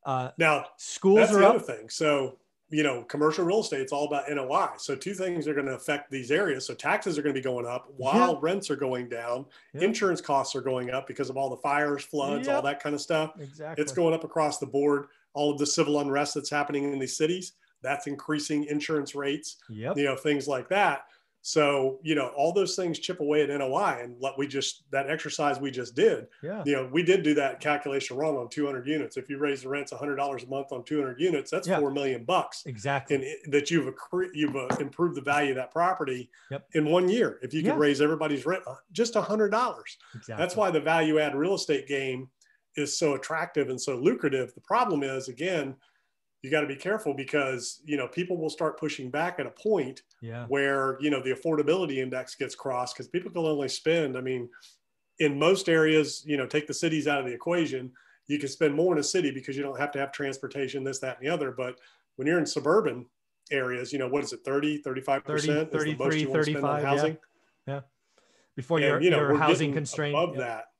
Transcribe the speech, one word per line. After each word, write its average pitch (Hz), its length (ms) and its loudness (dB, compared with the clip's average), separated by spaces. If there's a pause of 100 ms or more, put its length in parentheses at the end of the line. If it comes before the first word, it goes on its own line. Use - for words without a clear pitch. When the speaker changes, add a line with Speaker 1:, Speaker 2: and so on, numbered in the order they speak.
Speaker 1:
Uh, 131 320 -2
Speaker 2:
Now, 156 280 4 (120)
Speaker 1:
schools - 420 6
Speaker 2:
that's 220 140 8
Speaker 1:
are 202 60 6
Speaker 2:
the 196 80 10
Speaker 1:
up. 233 80 10
Speaker 2:
other 190 80 0
thing. 110 260 -8
So, 143 480 0 (320)
you 156 120 0
know, 127 220 0
commercial 156 400 2
real 185 160 4
estate, 151 220 -2
it's 131 100 -4
all 147 160 0
about 143 240 -2
N 143 80 -2
O 127 140 -4
I. 180 240 2
So - 180 -4
two 175 180 -6
things 175 360 -4
are 151 40 0
gonna 139 200 -2
affect 143 360 -4
these 131 220 -4
areas. 165 340 2
So 127 80 -8
taxes 170 440 0
are 147 40 -2
gonna 147 120 0
be 135 80 -2
going 127 240 -2
up 123 320 -8
while 170 360 4
Speaker 1:
Yeah. 143 80 -2
Speaker 2:
rents 180 300 0
are 139 60 -2
going 127 320 -2
down. 120 360 -6 (280)
Speaker 1:
Yeah. 139 80 -4
Speaker 2:
Insurance 196 400 2
costs 135 340 0
are 131 60 -4
going 123 300 -2
up 131 160 -4
because 131 220 -6
of 131 60 -6
all 135 140 -2
the 123 80 -8
fires, 147 480 0
floods, 180 420 -2
all - 80 2
Speaker 1:
Yep. - 80 0
Speaker 2:
that 143 180 0
kind 147 140 -2
of 143 60 -4
stuff. 156 360 0
Speaker 1:
Exactly. 151 440 -8
Speaker 2:
It's 147 100 -2
going 165 220 4
up 160 100 -2
across 151 360 0
the 143 60 -4
board. 143 420 2 (260)
All 147 180 2
of 143 60 -2
the 143 80 2
civil 147 340 2
unrest 143 360 0
that's 143 140 -6
happening 143 440 -2
in 139 60 -4
these 131 180 -6
cities, 180 360 -2 (280)
that's 139 260 -4
increasing 147 560 -4
insurance 147 500 -2
rates, 143 440 -4 (100)
Speaker 1:
Yep. 117 300 -6
Speaker 2:
you 143 80 2
know, 135 100 2
things 143 320 0
like 127 220 -4
that. 180 340 2 (400)
So, 139 600 2
you 156 120 0
know, 131 140 0
all 143 220 2
those 185 240 0
things 175 240 -2
chip 175 220 -6
away 147 200 2
at 139 80 2
N 143 120 -2
O 131 140 -2
I. 165 240 0
And 120 200 -12
what 135 180 -4
we 143 100 -2
just, 135 440 -4
that 135 180 0
exercise 147 520 -2
we 139 100 -4
just 123 240 -8
did, 156 320 4 (140)
Speaker 1:
Yeah. 190 240 -8
Speaker 2:
you 143 80 2
know, 131 180 -2
we 170 120 2
did 180 200 4
do 151 120 4
that 135 260 0
calculation 143 560 -2
wrong 151 180 0
on 120 140 -6
two 147 160 -4
hundred 131 200 -4
units. 143 300 -4
If 131 140 -10
you 139 80 -6
raise 139 240 -2
the 131 80 -10
rents 139 240 -6
a 127 40 -12
hundred 143 200 -4
dollars 135 260 -4
a 127 40 -18
month 139 260 -6
on 120 100 -8
two 151 160 -2
hundred 131 220 -2
units, 160 280 0
that's 185 180 -2
Speaker 1:
Yeah. 175 120 2
Speaker 2:
four 143 100 2
million 135 360 -2
bucks. 170 400 0
Speaker 1:
Exactly. 131 500 -2
Speaker 2:
And 131 80 0
it, 147 280 -10
that 147 200 2
you've 156 220 2
accru-, 180 400 -4
you've, 143 240 0
uh, 127 100 -4 (140)
improved 151 340 -2
the 139 60 -6
value 143 300 2
of 127 40 0
that 127 160 -6
property 151 580 0 (220)
Speaker 1:
Yep. 139 220 -10
Speaker 2:
in 151 120 4
one 180 220 6
year. 190 340 2
If 131 120 -10
you 160 80 -2
could 180 60 2
Speaker 1:
Yeah. 269 100 2
Speaker 2:
raise 143 240 4
everybody's 151 440 2
rent, 185 220 -2
uh, 127 80 -12 (160)
just 226 240 0
a 208 60 2
hundred 202 300 2
dollars. 226 440 -2 (200)
Speaker 1:
Exactly. 113 280 -6
Speaker 2:
That's 180 140 -2
why 202 140 4
the 156 100 2
value 156 380 4
add 147 140 2
real 160 200 2
estate 143 340 0
game 131 420 -4 (460)
is 143 220 -2
so 151 160 2
attractive 156 560 -2
and 127 100 -4
so 135 160 -4
lucrative. 135 580 0
The - 80 -20
problem 202 400 2
is, 131 280 -4
again, 139 480 -4 (680)
you 131 80 -4
gotta 147 160 2
be 139 80 -6
careful 190 400 -2
because, 131 680 -2
you 147 140 -2
know, 127 100 -2
people 180 300 -4
will 160 140 -2
start 156 280 -4
pushing 143 300 -6
back 156 300 -2
at 131 80 -4
a - 20 -8
point 151 540 -2 (180)
Speaker 1:
Yeah. 117 240 -10
Speaker 2:
where, 135 560 2
you 147 80 2
know, 139 100 2
the 127 120 -2
affordability 151 680 2
index 127 380 -6
gets 127 180 -6
crossed 123 420 -4
'cause 127 120 -12
people 180 240 -6
can 175 120 -2
only 147 240 0
spend, 151 480 0
I 131 60 -6
mean, 127 260 -4 (680)
in 143 220 2
most 185 280 4
areas, 156 600 4
you 147 100 0
know, 131 80 0
take 151 220 -2
the 143 80 -6
cities 160 320 0
out 143 120 2
of 131 60 -4
the 123 80 -4
equation, 131 580 -2 (360)
you 147 100 -2
can 143 120 -4
spend 147 260 2
more 175 180 4
in 151 60 2
a 143 40 -2
city 151 280 0
because 131 260 -8
you 143 60 -4
don't 135 160 -6
have 143 140 -2
to 139 60 -4
have 139 120 -4
transportation, 135 720 -6
this, 135 160 -6
that, 131 180 -6
and 127 100 -10
the 160 60 0
other. 147 180 -2
But 123 280 -8 (380)
when 131 100 -2
you're 170 120 4
in 156 60 2
suburban 143 640 2 (420)
areas, 127 420 -2
you 143 60 -4
know, 131 100 0
what 139 160 0
is - 80 -8
it, - 140 -12
thirty, 147 320 0
thirty-five 135 480 -2
percent 151 460 0
Speaker 1:
Thirty, 151 220 0
Speaker 2:
is 143 40 -6
the 127 60 -2
most 156 160 2
you 147 100 0
wanna 156 140 2
spend 151 140 0
on 139 40 -2
Speaker 1:
thirty, - 0 -
thirty-five, 147 220 0
yeah. 139 60 0
Speaker 2:
housing? 151 280 2 (480)
Speaker 1:
Yeah. 139 160 -8 (760)
Before 151 220 0
Speaker 2:
And, 147 80 4
Speaker 1:
you're, 147 160 4
Speaker 2:
you 175 80 6
know, 156 120 6
Speaker 1:
you're 143 120 4
Speaker 2:
we're 147 60 4
Speaker 1:
housing 156 320 4
Speaker 2:
getting - 20 -4
Speaker 1:
constrained. 147 420 -2
Speaker 2:
above 165 200 0
Speaker 1:
Yeah. 135 60 -4
Speaker 2:
that. 113 240 -6 (140)